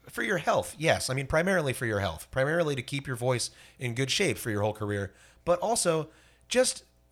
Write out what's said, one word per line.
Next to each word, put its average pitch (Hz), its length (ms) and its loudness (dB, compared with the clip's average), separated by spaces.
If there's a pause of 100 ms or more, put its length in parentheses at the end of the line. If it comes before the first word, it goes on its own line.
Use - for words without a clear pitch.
for - 140 -4
your 214 140 0
health, 156 420 0
yes. - 300 2
I 131 40 -2
mean, 135 140 -4
primarily 160 460 2
for - 120 -4
your 107 140 2
health, 82 320 -4
primarily 147 440 2
to 127 60 -4
keep 139 240 -6
your 127 120 -4
voice 123 340 0 (280)
in 120 160 -4
good 131 160 0
shape 151 260 2
for - 120 -6
your 104 120 0
whole 107 120 2
career, 101 400 -4 (300)
but 175 160 2
also 170 480 0 (400)
just - 380 0 (260)